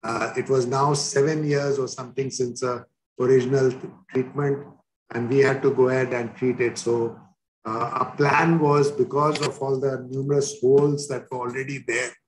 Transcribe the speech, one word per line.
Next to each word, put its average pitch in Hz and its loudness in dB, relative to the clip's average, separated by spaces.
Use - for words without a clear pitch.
Uh, 113 -4
it 127 -4
was 131 2
now 139 2
seven 151 0
years 143 0
or 127 -2
something 131 -8
since 123 -6
the 123 -4
original 127 4
t-, - -12
treatment, 139 -2
and 120 -4
we 135 2
had 135 4
to 135 4
go 127 4
ahead 127 0
and 117 -6
treat 123 -2
it. 117 -2
So, 117 -2
uh, 110 -8
our 120 -4
plan 160 4
was, 143 4
because 143 0
of - -6
all 135 -2
the 131 -4
numerous 139 -2
holes 143 4
that 123 -6
were 127 -8
already 131 -6
there 120 -2